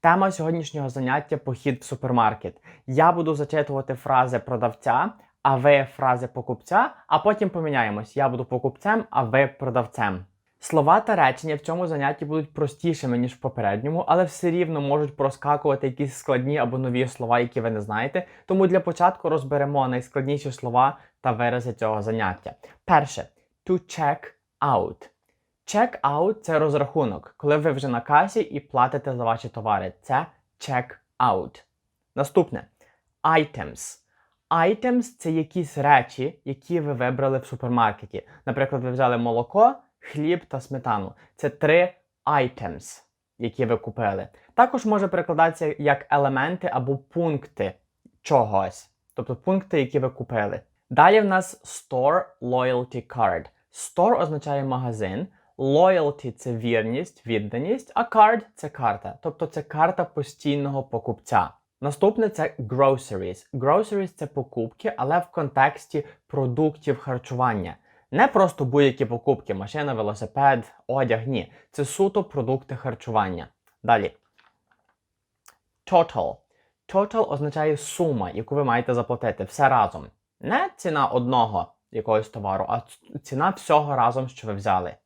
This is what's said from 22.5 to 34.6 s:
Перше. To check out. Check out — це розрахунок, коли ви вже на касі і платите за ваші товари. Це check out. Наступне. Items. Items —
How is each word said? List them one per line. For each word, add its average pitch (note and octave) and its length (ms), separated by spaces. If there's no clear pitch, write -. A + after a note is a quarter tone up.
Перше. D3 440
To F#3 60
check D#3+ 460
out. B2 480
Check A#3 340
out — D#3 420
це D#3+ 160
розрахунок, C#3+ 800
коли D3 200
ви D3+ 160
вже C3+ 160
на A#2+ 120
касі D#3+ 400
і - 200
платите C3 560
за A#2+ 80
ваші A2+ 240
товари. G2+ 440
Це C#3 240
check B2 240
out. F#2+ 440
Наступне. C#3+ 500
Items. D3 760
Items — A3 520